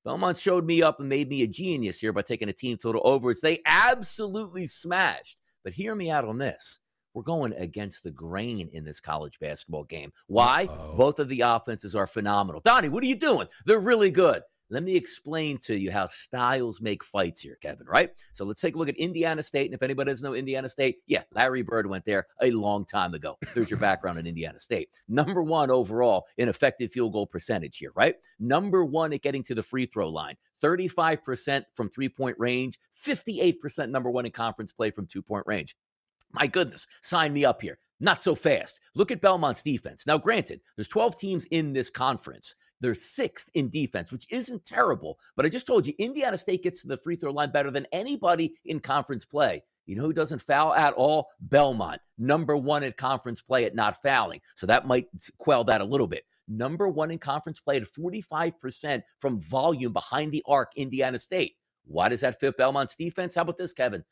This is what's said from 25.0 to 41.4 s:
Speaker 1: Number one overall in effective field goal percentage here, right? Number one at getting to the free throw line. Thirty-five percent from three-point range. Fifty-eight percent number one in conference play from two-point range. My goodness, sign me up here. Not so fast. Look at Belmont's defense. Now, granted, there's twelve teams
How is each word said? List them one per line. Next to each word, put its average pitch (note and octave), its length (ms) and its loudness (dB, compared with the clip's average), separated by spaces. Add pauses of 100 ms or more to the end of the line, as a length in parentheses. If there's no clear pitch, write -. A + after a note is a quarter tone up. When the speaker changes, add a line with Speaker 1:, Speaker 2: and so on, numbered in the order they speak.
Speaker 1:
Number D#3 340 0
one D#3 260 2
overall A2+ 560 4 (120)
in A#2+ 100 2
effective A#2+ 460 0
field A#2 180 0
goal G2+ 160 -2
percentage F2 520 -6
here, C2+ 140 -12
right? B2 220 4 (240)
Number F3 460 2
one D#3 260 0
at C#3 100 -4
getting C3+ 220 -2
to C3 100 -6
the A2 100 -2
free B2+ 220 -2
throw F#2 220 -2
line. D2+ 300 -8 (240)
Thirty-five E3 640 2
percent C3+ 480 -2
from G#2+ 160 -4
three-point C3 500 -4
range. B2 400 -2 (140)
Fifty-eight F3+ 640 -2
percent C#3 320 -6
number B2+ 180 -2
one B2 160 0
in A2+ 60 -8
conference A2+ 400 -6
play G#2+ 200 -2
from G2+ 140 -6
two-point G2 420 -6
range. F#2+ 280 -4 (560)
My C#3+ 160 0
goodness, D#3+ 400 -2 (140)
sign D#3+ 320 0
me C#3+ 100 0
up B2 180 4
here. D#2 160 -10 (220)
Not F#3 240 2
so E3 120 4
fast. - 440 0 (160)
Look G#3 160 2
at A3+ 100 -6
Belmont's E3+ 400 4
defense. - 460 -6
Now, D3 100 4
granted, - 440 -2 (160)
there's G#2+ 100 -6
twelve A3+ 320 0
teams F#3+ 280 -4